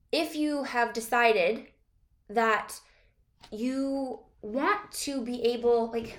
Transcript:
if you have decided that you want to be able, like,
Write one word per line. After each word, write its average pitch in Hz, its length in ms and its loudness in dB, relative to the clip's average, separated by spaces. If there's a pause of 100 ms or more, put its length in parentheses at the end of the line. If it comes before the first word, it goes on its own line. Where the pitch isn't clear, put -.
(140)
if 311 200 0
you 302 300 0
have 233 300 0
decided 226 760 2 (640)
that 220 500 0 (720)
you 262 680 -4 (240)
want 285 480 -2
to 277 320 -6
be 240 180 -6
able, 233 500 2
like, 226 260 -6